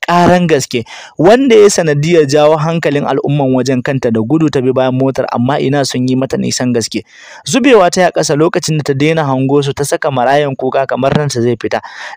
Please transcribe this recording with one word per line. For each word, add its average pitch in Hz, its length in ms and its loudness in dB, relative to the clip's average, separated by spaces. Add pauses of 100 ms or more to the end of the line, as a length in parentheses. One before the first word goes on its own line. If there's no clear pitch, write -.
ƙaran 175 480 2
gaske, 127 320 -2 (360)
wanda 233 380 4
ya 208 140 6
sanadiyar 156 560 2
jawo 151 320 2
hankalin 151 480 -2
al'umman 139 480 -2
wajen 127 260 0
kanta 127 300 -2
da 110 100 0
gudu 147 300 0
ta 143 100 0
bi 127 140 0
bayan 131 240 0
motar, 131 340 -2
amma 131 280 -2
ina, 143 240 -2
sun 127 240 -4
yi 127 80 0
mata 131 200 -4
nisan 123 380 -4
gaske. 113 300 -4 (420)
Zubewa 240 440 4
ta 185 100 -2
yi 180 60 4
a 165 40 2
ƙasa 160 260 -2
lokacin 160 420 0
da 147 40 -4
ta 143 100 -4
daina 156 320 0
hango 135 380 0
su, 139 100 -4
ta 143 120 -6
saka 160 260 -4
marayan 135 480 0
kuka 131 320 -2
kamar 131 240 -2
ranta 143 260 -2
zai 120 160 0
fita. 110 220 -4 (380)